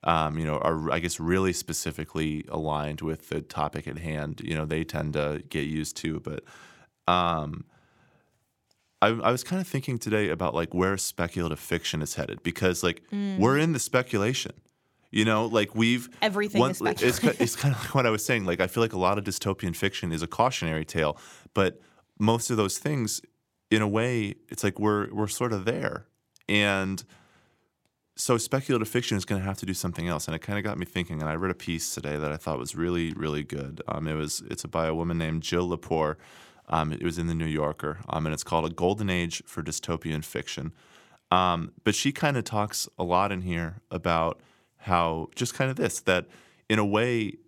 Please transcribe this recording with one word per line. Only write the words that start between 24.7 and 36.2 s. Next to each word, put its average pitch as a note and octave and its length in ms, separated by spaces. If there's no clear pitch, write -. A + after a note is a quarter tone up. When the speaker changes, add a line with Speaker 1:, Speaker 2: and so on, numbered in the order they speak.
Speaker 1:
we're, G#2 340
we're G#2 140
sort A#2+ 260
of F#2+ 120
there. - 400
And G2 560
so A#2+ 200
speculative B2+ 520
fiction B2 280
is F#2 60
gonna G2 180
have F#2+ 180
to - 60
do F#2+ 80
something F2 360
else. D#2 180
And D#2+ 80
it D#2+ 60
kinda G2+ 200
got G2+ 160
me F2 80
thinking, E2+ 360
and D2+ 80
I D#2 60
read F#2 160
a F2 40
piece - 400
today D2 220
that D2+ 160
I D#2 40
thought D#2 220
was C2+ 160
really, E2+ 380
really D2+ 300
good. C#2+ 440
Um, D2+ 200
it D#2 80
was, D2+ 340
it's - 160
by D#2+ 220
a D#2+ 60
woman E2+ 240
named E2 240
Jill F2 280
Lepore. D#2+ 480